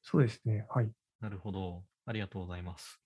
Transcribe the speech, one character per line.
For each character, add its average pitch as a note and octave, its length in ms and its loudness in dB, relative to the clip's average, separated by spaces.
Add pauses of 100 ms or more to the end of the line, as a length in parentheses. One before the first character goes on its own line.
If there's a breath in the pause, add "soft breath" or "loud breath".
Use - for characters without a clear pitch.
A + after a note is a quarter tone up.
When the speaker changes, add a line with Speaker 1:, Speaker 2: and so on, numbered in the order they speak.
Speaker 1:
そ - 160 4
う D3 40 10
で A#2 60 8
す - 160 -4
ね。 G#2+ 240 2
は B2 140 2
い。 A2 100 0 (280)
Speaker 2:
な G#2+ 80 -4
る G2 100 -6
ほ G2 140 -8
ど。 F#2 320 -6 (220)
あ A#2 60 -6
り A2 80 -2
が G2 80 -4
と G2 100 -8
う F2+ 80 -4
ご F2+ 60 -8
ざ F2+ 60 -6
い F2+ 40 -8
ま F2+ 160 -8
す。 - 280 -18